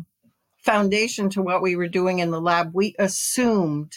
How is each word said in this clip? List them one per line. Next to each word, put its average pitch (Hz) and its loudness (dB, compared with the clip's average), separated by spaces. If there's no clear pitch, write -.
foundation 208 0
to 196 -2
what 185 0
we 180 0
were 175 -2
doing 180 0
in 170 0
the 165 -2
lab, 170 0
we 202 0
assumed 190 0